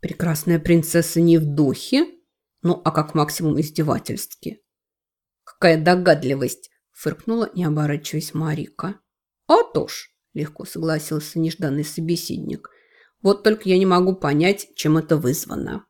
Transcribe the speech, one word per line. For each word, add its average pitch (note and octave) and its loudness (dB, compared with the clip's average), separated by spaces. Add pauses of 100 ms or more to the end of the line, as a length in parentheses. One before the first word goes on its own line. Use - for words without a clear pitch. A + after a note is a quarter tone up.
«Прекрасная E3 -2
принцесса E3 2
не E3+ 6
в D#3+ 4
духе?» D3 0 (560)
Ну, F3 0
а D#3+ 2
как D3+ -4
максимум D3+ 0
издевательски. - -6 (840)
«Какая E3 2
догадливость!» D#3 2 (280)
фыркнула, A3+ -4
не F3+ -2
оборачиваясь, D3+ -4
Марика. D#3+ -6 (500)
«А G4+ 4
то - -2
ж!» - -14 (240)
легко D3+ -8
согласился D#3 -4
нежданный D#3+ -2
собеседник. - -6 (520)
«Вот G3+ 2
только G#3+ 2
я F#3 4
не F#3+ 4
могу F#3 4
понять, E3 0
чем D#3 2
это D#3 2
вызвано». - -4